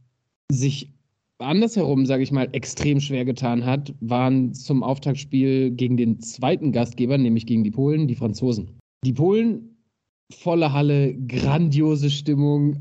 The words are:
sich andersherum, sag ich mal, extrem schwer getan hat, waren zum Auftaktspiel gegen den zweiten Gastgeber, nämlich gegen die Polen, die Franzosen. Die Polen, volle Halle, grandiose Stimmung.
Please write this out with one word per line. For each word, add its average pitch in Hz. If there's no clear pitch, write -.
sich 139
andersherum, 151
sag 131
ich 139
mal, 131
extrem 143
schwer 131
getan 120
hat, 143
waren 127
zum 131
Auftaktspiel 135
gegen 123
den 113
zweiten 143
Gastgeber, 120
nämlich 113
gegen 113
die 104
Polen, 151
die 151
Franzosen. 113
Die 131
Polen, 208
volle 170
Halle, 143
grandiose 147
Stimmung. 147